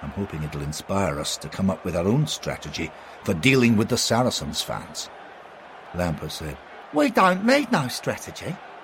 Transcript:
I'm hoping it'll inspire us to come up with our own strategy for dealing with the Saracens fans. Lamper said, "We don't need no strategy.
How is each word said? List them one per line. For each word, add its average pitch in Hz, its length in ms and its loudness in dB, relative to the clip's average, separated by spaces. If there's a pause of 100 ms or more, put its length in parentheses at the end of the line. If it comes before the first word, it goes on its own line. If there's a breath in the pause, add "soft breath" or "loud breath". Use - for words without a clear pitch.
I'm - 80 -8
hoping 95 320 -4
it'll 73 200 -6
inspire 76 580 -2
us - 160 -4
to 78 120 -10
come 95 220 2
up - 140 -2
with 85 100 -2
our 87 140 2
own 143 180 4
strategy - 640 -6 (320 loud breath)
for 104 120 0
dealing 117 420 6
with 107 120 4
the 123 80 2
Saracens 113 640 0
fans. - 460 -8 (840)
Lamper 82 340 -2
said, 76 300 -8 (340)
"We 294 180 4
don't 190 340 4
need 269 260 4
no 156 160 2
strategy. - 720 -6 (280)